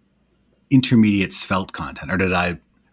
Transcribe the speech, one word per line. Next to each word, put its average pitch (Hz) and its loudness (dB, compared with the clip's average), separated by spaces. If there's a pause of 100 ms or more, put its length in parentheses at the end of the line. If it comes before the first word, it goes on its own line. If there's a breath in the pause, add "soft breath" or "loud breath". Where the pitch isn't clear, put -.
(720)
intermediate 107 4
Svelte - -2
content, - -12
or 95 -4
did 92 0
I, 90 -2 (340)